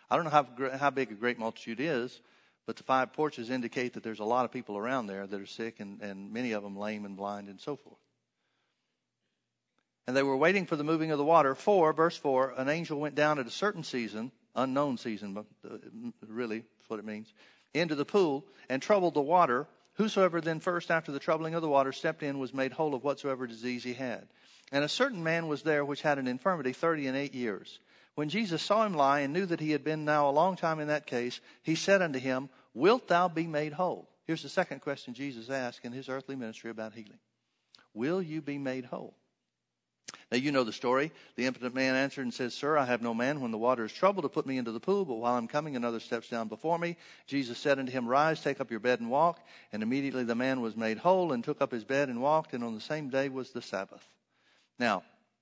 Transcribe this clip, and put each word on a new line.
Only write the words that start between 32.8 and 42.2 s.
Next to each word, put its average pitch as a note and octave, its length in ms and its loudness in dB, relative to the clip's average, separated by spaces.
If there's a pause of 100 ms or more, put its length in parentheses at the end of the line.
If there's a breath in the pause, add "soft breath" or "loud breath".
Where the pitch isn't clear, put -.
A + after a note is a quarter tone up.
thou F3 200 6
be E3 180 -2
made D3+ 280 -2
whole?'" D3+ 360 -2 (160)
Here's D#3+ 160 -2
the C#3 80 -10
second E3+ 320 -2
question C3+ 320 -6
Jesus A#2+ 360 -8
asked B2+ 360 -4
in A#2+ 60 -10
his C3 180 -10
earthly C3+ 260 -8
ministry A2+ 360 -8
about A2 220 -10
healing. G#2+ 260 -18 (760 soft breath)
"Will D#3 280 0
you D#3 200 -4
be C#3+ 160 -4
made C3 280 -4
whole?" - 300 -10 (1160 loud breath)
Now A#2+ 60 2
you C#3+ 140 0
know C3+ 120 4
the G#2+ 100 -4
story. C3 380 2 (240 loud breath)
The A#2+ 100 0
impotent B2 300 -4
man C3 200 2
answered C3+ 280 0